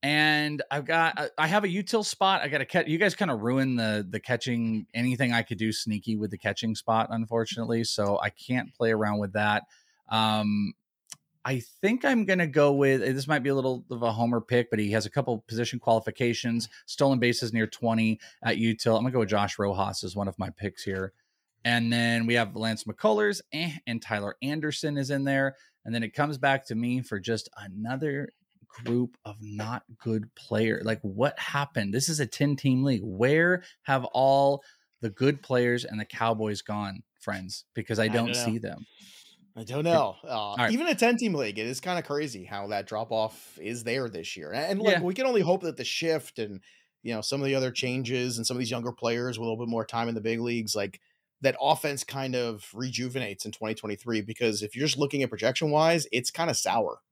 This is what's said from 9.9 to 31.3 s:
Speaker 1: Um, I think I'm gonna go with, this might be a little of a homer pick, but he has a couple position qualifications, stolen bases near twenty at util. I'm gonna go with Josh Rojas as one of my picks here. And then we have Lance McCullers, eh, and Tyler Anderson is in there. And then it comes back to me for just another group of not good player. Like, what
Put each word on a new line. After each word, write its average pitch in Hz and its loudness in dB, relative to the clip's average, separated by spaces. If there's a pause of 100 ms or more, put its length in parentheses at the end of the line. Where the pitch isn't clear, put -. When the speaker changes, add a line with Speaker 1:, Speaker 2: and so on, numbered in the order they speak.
Speaker 1:
Um, 107 0 (680)
I 127 -2 (220)
think 220 2
I'm 240 4
gonna 185 2
go 143 6
with, 135 4
this 131 -2
might 147 2
be 139 0
a 139 2
little 131 -2
of 117 -6
a 117 2
homer 117 2
pick, 120 2
but 110 0
he 104 0
has 107 2
a 104 -8
couple 123 0 (100)
position 117 -4
qualifications, 117 0 (180)
stolen 135 4
bases 120 2
near 110 2
twenty 113 2 (240)
at 117 2
util. 113 2
I'm 107 2
gonna 127 0
go 127 2
with 107 0
Josh 101 0
Rojas 98 -2
as 92 -8
one 101 -2
of 95 -8
my 95 -4
picks 98 -8
here. 95 -4 (500)
And 117 2
then 117 2
we 117 2
have 113 2
Lance 110 -2
McCullers, 107 0 (120)
eh, 160 -4 (160)
and 117 -4
Tyler 104 -4
Anderson 147 -2
is 135 -2
in 139 -2
there. 135 0 (280)
And 113 -6
then 117 -2
it 110 -8
comes 147 -2
back 135 2
to 117 -4
me 123 -2
for 110 -6
just 110 -4 (100)
another 127 -6 (380)
group 120 -2
of 104 -14
not 107 -8 (160)
good 110 -2
player. 110 0
Like, 110 -2
what 110 0